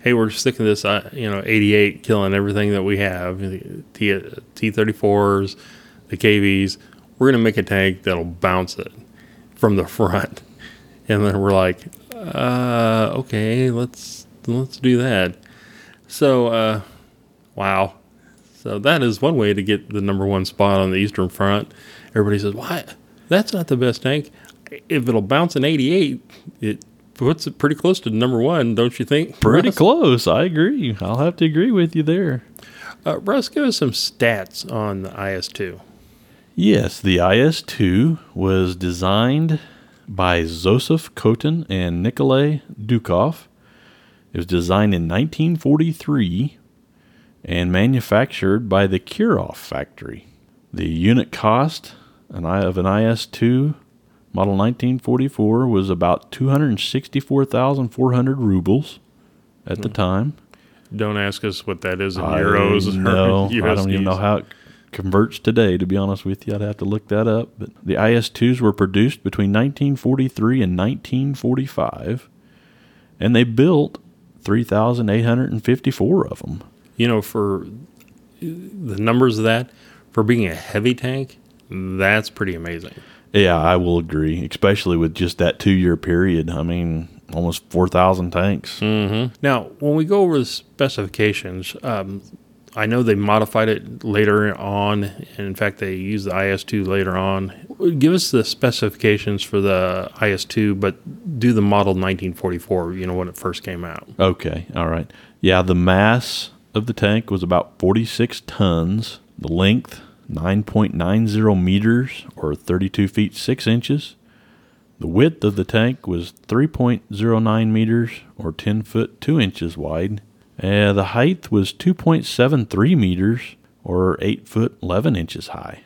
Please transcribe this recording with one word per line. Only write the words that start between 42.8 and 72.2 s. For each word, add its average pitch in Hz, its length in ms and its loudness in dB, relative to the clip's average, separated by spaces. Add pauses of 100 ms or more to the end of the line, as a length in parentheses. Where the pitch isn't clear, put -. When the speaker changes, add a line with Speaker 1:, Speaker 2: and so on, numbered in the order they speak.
Speaker 2:
It - 60 -6
was 85 80 -6
designed 90 480 2
in 85 120 0
nineteen 156 500 0
forty-three 143 1000 0 (840)
and 90 280 -2
manufactured 110 960 0
by 98 180 2
the 95 140 0
Kirov 190 560 -2
factory. - 680 -12 (480)
The 87 140 -4
unit 90 440 2
cost 123 600 0 (340)
an 87 160 -10
I-, 92 160 0
of 92 160 0
an 90 80 0
I 101 200 2
S 113 200 0
two 127 500 0 (580)
model 98 240 0
nineteen 123 420 0
forty-four 123 720 0
was 98 200 2
about 87 420 0
two 131 200 -2
hundred 139 300 2
sixty-four 135 640 -2
thousand 131 440 0
four 127 240 0
hundred 131 260 2
rubles 101 600 0 (680)
at 92 160 -6
the 113 60 -4
Speaker 1:
Hmm. 104 60 -10
Speaker 2:
time. 101 380 0 (600)
Speaker 1:
Don't 104 220 -4
ask 101 280 -4
us 101 220 -6
what 90 160 -8
that 92 180 -4
is 98 160 -4
in 82 80 -4
Speaker 2:
I 78 160 0
Speaker 1:
euros 101 520 2
or 95 60 -2
Speaker 2:
know. 95 460 2
Speaker 1:
<laughs> 104 200 -2
Speaker 2:
I 110 100 2
don't 98 160 0
even 95 140 0
know 92 60 0
Speaker 1:
U - 20 0
S 92 40 -2
Ds. - 40 -6
Speaker 2:
how 104 180 2
it - 80 -10 (440)
converts 98 480 0
today, 110 400 2
to 92 80 0
be 98 100 0
honest 98 280 -2
with 95 220 -6
you. 107 80 -4
I'd 101 60 -6
have 104 180 -6
to 101 60 -8
look 104 240 -4
that 107 180 0
up. 113 320 0
But - 120 -12 (120)
the - 140 -2
I 110 160 2
S 117 160 2
twos 123 320 0
were 110 140 4
produced 101 500 0
between 101 260 0
nineteen 139 460 0
forty-three 127 640 0
and 90 160 0
nineteen 127 580 -2
forty-five, 127 920 -4 (880)